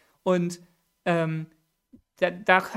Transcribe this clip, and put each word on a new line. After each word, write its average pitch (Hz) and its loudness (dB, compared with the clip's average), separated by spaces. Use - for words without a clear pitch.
Und, 175 0
ähm, 160 -2
da, 180 0
da, 185 2